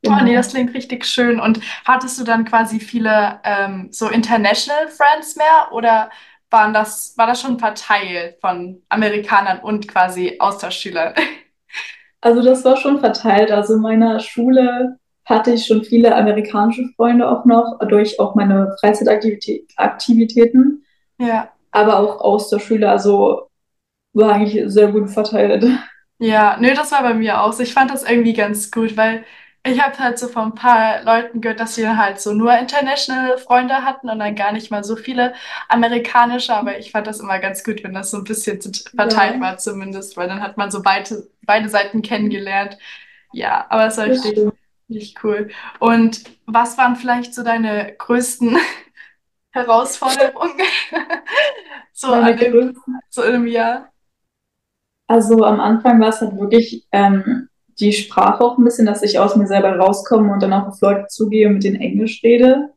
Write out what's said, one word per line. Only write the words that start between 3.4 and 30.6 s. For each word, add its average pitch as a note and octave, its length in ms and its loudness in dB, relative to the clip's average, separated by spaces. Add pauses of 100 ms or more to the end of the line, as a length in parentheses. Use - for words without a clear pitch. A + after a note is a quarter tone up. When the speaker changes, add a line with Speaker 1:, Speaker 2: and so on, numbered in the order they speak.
Speaker 1:
ähm, G3 460 -4
so A3+ 180 -4
International A#3 800 0
Friends D4+ 480 0
mehr D#4 340 4
oder A3+ 380 0 (420)
waren G#3+ 220 4
das, - 440 -4
war A3+ 80 4
das B3 160 -2
schon B3+ 160 -4
verteilt G3 840 -4
von F3+ 480 -8
Amerikanern G#3 680 0
und G#3 280 -8
quasi F3+ 520 -2
Austauschschülern? F#3 760 -4
<laughs> D#4 80 -2 (1000)
Speaker 2:
Also A#3 160 4
das B3+ 220 4
war C4 140 4
schon C#4+ 240 0
verteilt. G#3+ 500 2
Also G#3 220 0
in A3 80 2
meiner A3 400 2
Schule B3+ 760 0 (280)
hatte A3 260 2
ich A3+ 140 0
schon G#3+ 180 2
viele A3+ 320 4
amerikanische G#3+ 800 0
Freunde A#3+ 340 2
auch - 140 -2
noch, A#3 360 2 (100)
durch G#3 280 2
auch G3+ 160 -2
meine G3 460 2
Freizeitaktivitä-, G#3+ 840 0 (100)
Aktivitäten. A#3 1080 2 (320)
Speaker 1:
Ja. A#3 320 -2 (220)
Speaker 2:
Aber G#3 280 4
auch G#3 220 -2
Austauschschüler, G#3 720 0
also G3+ 580 2 (640)
war G#3+ 180 4
eigentlich G#3 400 0
sehr G#3 220 6
gut G#3 160 0
verteilt. G#3 560 0 (540)
Speaker 1:
Ja, G#3+ 420 2
nö, B3+ 120 4
das D4 200 -2
war C#4 100 2
bei A#3+ 100 0
mir A3 280 0
auch G#3+ 100 0
so. A3+ 100 -6
Ich A#3+ 120 -4
fand C4 180 2
das C4+ 180 -8
irgendwie A#3 240 2
ganz G#3 380 -4
gut, A3 240 -4
weil A3+ 300 0 (400)
ich C4 160 0
hab C#4 160 -2
halt A#3+ 220 -4
so B3 80 -8
von A3+ 200 -6
ein A3 80 -10
paar A3 480 2